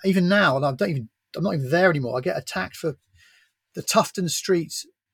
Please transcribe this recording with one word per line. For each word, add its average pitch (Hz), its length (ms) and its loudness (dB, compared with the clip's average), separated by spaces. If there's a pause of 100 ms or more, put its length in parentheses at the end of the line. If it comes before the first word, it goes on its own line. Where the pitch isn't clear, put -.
even 185 220 4
now, 185 280 4
and 135 100 0
I 139 80 0
don't 196 160 -2
even, 135 200 -4 (260)
I'm 160 80 -4
not 190 120 -2
even 135 160 -4
there 180 180 6
anymore. 127 280 -2
I 127 40 -4
get 175 160 -2
attacked - 380 -8
for 156 200 -6 (760)
the - 80 -8
Tufton - 480 0
Street. 170 560 -2 (280)